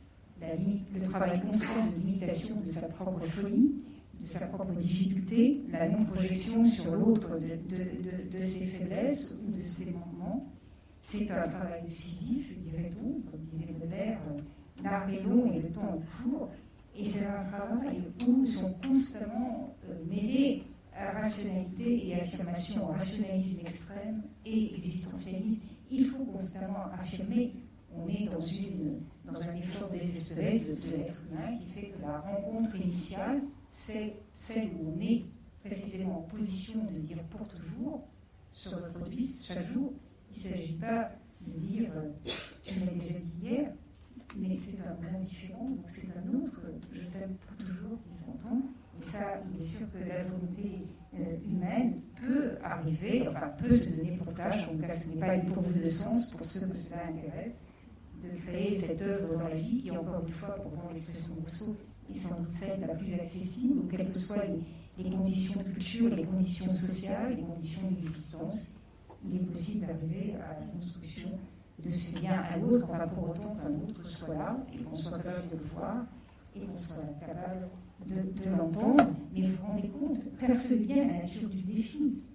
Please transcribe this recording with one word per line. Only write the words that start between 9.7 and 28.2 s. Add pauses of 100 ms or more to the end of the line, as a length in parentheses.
manquements. (480)
C'est
un
travail
de
Sisyphe,
dirait-on,
comme (120)
disait
Baudelaire, (140)
euh, (420)
l'art
est
long
et
le
temps
est
court, (460)
et
c'est
un
travail (240)
où
sont (100)
constamment, (120)
euh, (160)
mêlés (280)
à
rationalité
et
affirmation,
rationalisme
extrême (220)
et
existentialisme. (280)
Il
faut
constamment
affirmer, (420)
on
est